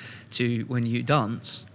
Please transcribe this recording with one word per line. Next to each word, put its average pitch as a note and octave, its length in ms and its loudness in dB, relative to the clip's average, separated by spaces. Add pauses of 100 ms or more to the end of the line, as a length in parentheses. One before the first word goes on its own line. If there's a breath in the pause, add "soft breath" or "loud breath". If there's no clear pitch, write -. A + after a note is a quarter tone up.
(300 loud breath)
to, A#2+ 380 0
when B2 180 0
you A#2+ 160 0
dance, A#2 720 2